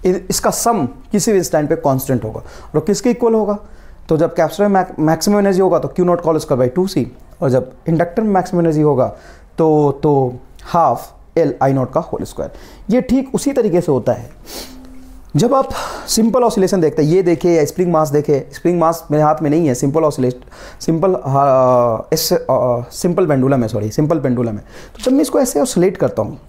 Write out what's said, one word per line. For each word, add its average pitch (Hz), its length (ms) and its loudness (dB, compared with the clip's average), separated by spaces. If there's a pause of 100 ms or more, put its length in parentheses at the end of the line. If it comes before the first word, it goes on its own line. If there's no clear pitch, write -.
इ-, 185 160 2 (100)
इसका - 200 0
सम 208 360 0 (260)
किसी 208 200 0
भी 196 60 4
इंस्टेंट 151 300 0
पे 165 80 2
कांस्टेंट 131 480 -2
होगा, 107 180 -8 (320)
और 151 60 2
किसके 208 300 0
इक्वल 233 240 0
होगा? 208 240 0 (500)
तो 160 80 2
जब 165 180 0
कैपेसिटर 175 340 0
में 202 60 4
मैक-, 185 240 0
मैक्सिमम 165 400 2
एनर्जी 196 220 2
होगा 170 180 4
तो 135 100 -2
क्यू 180 160 0
नॉट 175 160 2
का 156 100 0
होल 156 80 2
स्क्वायर 131 300 0
by - 60 -6
टू 185 120 0
सी, 135 200 -2 (360)
और 139 80 2
जब 123 220 0 (160)
इंडक्टर 170 340 0
में 214 80 0
मैक्सिमम 180 320 0
एनर्जी 156 200 2
होगा 131 240 2 (520)
तो, 151 440 2
तो 135 320 2 (280)
हाफ - 500 0 (260)
एल 151 240 2
आई 135 100 2
नॉट 131 200 -2
का 156 80 0
होल - 240 -8
स्क्वायर। - 280 -10 (380)
ये 247 100 4
ठीक 262 340 -2
उसी 277 180 -2
तरीके 202 280 2
से 156 120 -2
होता 120 200 0
है - 180 -8 (1040)
जब 240 180 2
आप 262 140 2 (400)
सिंपल 226 340 2
ऑसिलेशन 190 380 2
देखते 151 220 2
हैं, 147 80 2
ये 185 120 4
देखिए 170 340 2
या 151 80 4
स्प्रिंग 175 280 -2
मास 156 160 2
देखिए, 143 440 0
स्प्रिंग 175 280 -2
मास 165 300 0
मेरे 151 120 2
हाथ 156 200 2
में 147 80 0
नहीं 160 180 2
है, 123 60 2
सिंपल 151 300 0
ऑसिलेट-, - 800 -4
सिंपल, 170 340 0 (100)
हाँ, 127 840 2
इस, - 200 -2
अ, 170 40 2 (540)
सिंपल 175 360 0
पेंडुलम 135 360 2
है, 113 60 -2
सॉरी, 107 220 -4
सिंपल 151 280 0
पेंडुलम 123 340 -2
है। 101 120 -10 (320)
तो - 60 -16
जब 254 100 0
मैं 269 80 4
इसको 294 200 0
ऐसे 269 200 0
ऑसिलेट 185 360 0
करता 117 260 -2
हूँ - 160 -8 (100)